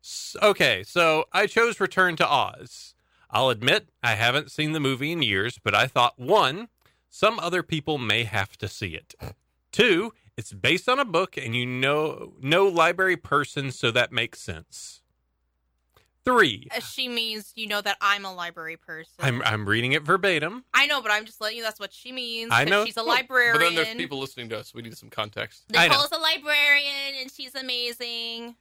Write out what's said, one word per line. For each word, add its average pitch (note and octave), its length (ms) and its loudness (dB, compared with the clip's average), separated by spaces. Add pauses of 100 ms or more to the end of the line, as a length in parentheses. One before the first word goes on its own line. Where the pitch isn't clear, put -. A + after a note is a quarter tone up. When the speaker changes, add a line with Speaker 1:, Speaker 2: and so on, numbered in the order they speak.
Speaker 1:
S-, - 380 -12
okay, D3 440 4
so D#3+ 460 4
I G3+ 140 4
chose A#3 340 2
Return F3+ 360 2
to E3 140 2
Oz. F#2+ 640 -2 (360)
I'll B2+ 180 2
admit A#2+ 400 0 (140)
I A#2 140 2
haven't B2 360 0
seen D3+ 200 -2
the D#3 80 -2
movie C3+ 320 -2
in E3+ 100 -4
years, G#2 420 0
but G2+ 100 2
I A2+ 120 6
thought, B2 320 2
one, E3 500 2 (400)
some G#3+ 320 2
other E3+ 220 -2
people D#3 340 -4
may A#2 280 0
have G2+ 340 -4
to F2+ 100 -8
see - 260 -8
it. - 200 -18 (580)
Two, A3 400 2 (260)
it's - 140 -14
based C3 340 0
on B3+ 120 2
a C#4+ 80 0
book, F3+ 320 -2
and B2 180 -6
you B2 80 0
know, C#3 760 -2
no E3+ 260 4
library F3 480 2
person, C#3+ 560 -2
so - 180 0
that B2 220 2
makes A#2 260 -4
sense. - 600 -14 (1300)
Three. F3+ 500 4
Speaker 2:
Uh, B3 40 -4
she B3+ 280 -8
means A3+ 460 -6
you A3 120 -10
know G#3 140 -2
that G3+ 220 -2
I'm G3+ 240 0
a F#3+ 80 -10
library E3+ 420 -10
person. D#3+ 420 -16
Speaker 1:
I'm, C3 240 0
I'm G#2+ 240 0
reading A#2 260 2
it D3+ 100 0
verbatim. F3+ 600 0 (100)
Speaker 2:
I C4+ 120 4
know, C#4+ 140 0
but A3 100 -4
I'm G#3+ 140 0
just - 160 -20
letting G#3+ 160 -6
you. A#3 60 -10
That's A3 180 -6
what G3 140 -10
she B3 180 -18
means. A#3 400 -6
Speaker 1:
I C3 120 4
Speaker 2:
'cause D#3+ 60 -2
Speaker 1:
know. G#3 140 2
Speaker 2:
she's A3+ 140 -6
a - 60 -4
Speaker 3:
Well, A3+ 100 2
Speaker 2:
librarian. B3 400 2
Speaker 3:
but A3+ 60 4
then E3+ 160 2
there's F#3+ 180 0
people C#3 240 -8
listening B2 320 -10
to A2 80 -6
us. - 160 -14
We A#2+ 80 -12
need A#2 160 -16
some A2 100 -20
context. G#2+ 540 -8 (120)
Speaker 1:
I - 140 6
know. C4 60 6
Speaker 2:
Nicole's C#4+ 180 0
a D#4+ 60 -4
librarian, C#4+ 1040 0
and C4 100 -12
she's C4 220 -16
amazing. A#3+ 1080 -8